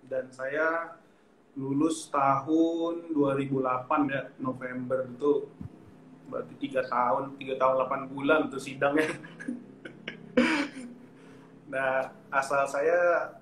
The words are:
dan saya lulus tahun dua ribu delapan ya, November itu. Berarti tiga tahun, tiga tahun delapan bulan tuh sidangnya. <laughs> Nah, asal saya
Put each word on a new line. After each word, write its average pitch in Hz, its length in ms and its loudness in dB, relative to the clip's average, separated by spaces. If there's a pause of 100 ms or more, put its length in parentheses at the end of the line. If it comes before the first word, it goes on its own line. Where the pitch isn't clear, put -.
dan 131 240 -6
saya 160 640 -2 (640)
lulus 143 480 0
tahun 165 1040 2
dua 139 240 4
ribu 135 240 0
delapan 127 480 0
ya, 135 160 -2 (160)
November 127 720 -4
itu. 143 320 2 (880)
Berarti 123 240 -8
tiga 131 320 -2
tahun, 131 480 0
tiga 131 240 -6
tahun 131 240 4
delapan 135 240 -2
bulan 139 400 2
tuh 139 160 -8
sidangnya. 143 480 0
<laughs> - 80 -8 (2500)
Nah, 131 480 -2 (160)
asal 139 320 2
saya 160 640 2 (140)